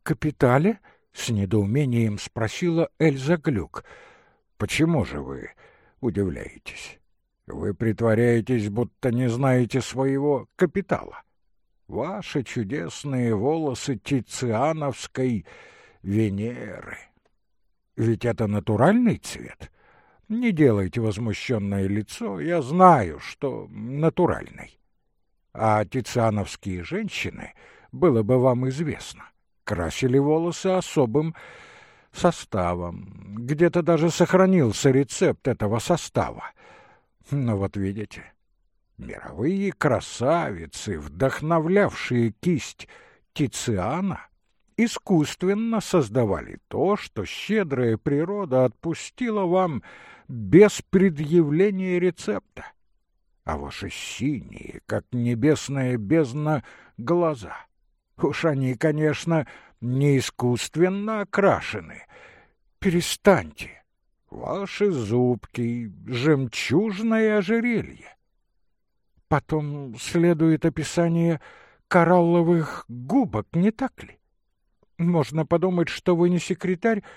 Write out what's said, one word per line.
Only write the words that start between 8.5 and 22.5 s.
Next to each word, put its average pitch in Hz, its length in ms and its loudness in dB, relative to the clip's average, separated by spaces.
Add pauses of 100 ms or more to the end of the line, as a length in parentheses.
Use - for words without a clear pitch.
будто 117 420 -4
не 123 160 0
знаете 127 540 2
своего 135 760 0
капитала. - 680 -2 (640)
Ваши 151 580 -6
чудесные 123 880 -4
волосы 139 600 -2
тициановской 127 1500 -2 (580)
Венеры. 107 920 -4 (1000)
Ведь 113 300 0
это 113 220 0
натуральный 123 720 2
цвет. - 520 -16 (580)
«Не 233 240 0
делайте 117 480 4
возмущенное 101 880 -2
лицо, 110 520 -4
я 165 220 -2